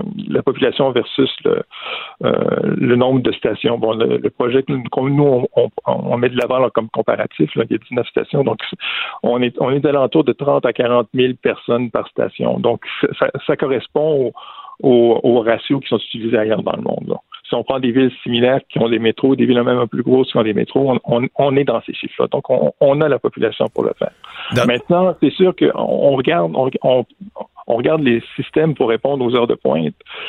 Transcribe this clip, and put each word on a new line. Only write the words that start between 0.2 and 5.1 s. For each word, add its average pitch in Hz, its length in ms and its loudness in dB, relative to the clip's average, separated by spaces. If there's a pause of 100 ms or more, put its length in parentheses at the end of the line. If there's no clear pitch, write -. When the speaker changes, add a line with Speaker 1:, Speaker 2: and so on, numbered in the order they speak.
Speaker 1:
la 127 140 0
population 131 500 0
versus 123 380 0 (140)
le, - 180 2 (600)
euh, - 80 2 (300)
le - 320 2
nombre 127 260 2
de 117 120 0
stations. 117 460 -2
Bon, 110 140 0
le, 123 260 0
le - 120 -2
projet 127 320 0
que 143 100 -4
nous, 131 100 -4 (100)
qu'on, 131 160 -2
nous, 143 160 4